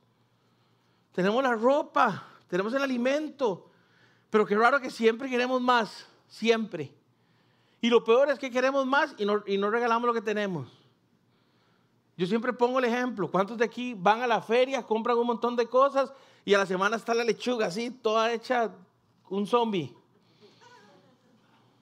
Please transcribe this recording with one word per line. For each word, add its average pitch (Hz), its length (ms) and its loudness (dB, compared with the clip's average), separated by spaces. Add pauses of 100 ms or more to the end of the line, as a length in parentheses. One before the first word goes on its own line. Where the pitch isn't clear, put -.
(1120)
Tenemos 208 320 0
la 247 100 0
ropa, 247 720 0 (220)
tenemos 196 260 -2
el 269 80 -2
alimento, 262 880 -2 (640)
pero 214 160 2
qué 196 100 -2
raro 240 240 4
que 247 100 -10
siempre 226 400 0
queremos 254 320 -2
más, 247 460 0 (220)
siempre. 214 640 -2 (880)
Y 233 80 0
lo 233 120 6
peor 247 280 4
es 269 100 -2
que 269 100 -6
queremos 262 360 0
más 277 320 2
y 208 80 -4
no, 208 200 0
y 196 120 -2
no 202 120 0
regalamos 233 380 0
lo 240 60 4
que 226 80 -4
tenemos. 196 480 -4 (1500)
Yo 175 100 -4
siempre 226 280 -2
pongo 247 260 0
el 254 60 2
ejemplo, 233 440 -2
¿cuántos 196 280 -2
de 233 80 0
aquí 247 280 -6
van 208 280 2
a 247 60 -2
la 214 140 2
feria, 254 420 0
compran 226 340 -2
un 240 100 0
montón 240 300 -2
de 233 100 0
cosas 262 460 2 (320)
y 196 80 2
a 202 60 6
la 196 60 2
semana 190 300 0
está 233 180 -2
la 233 120 0
lechuga 226 400 -2
así, 226 260 -6
toda 220 400 0
hecha 233 400 -2 (580)
un 202 160 -2
zombie? 202 480 0 (1900)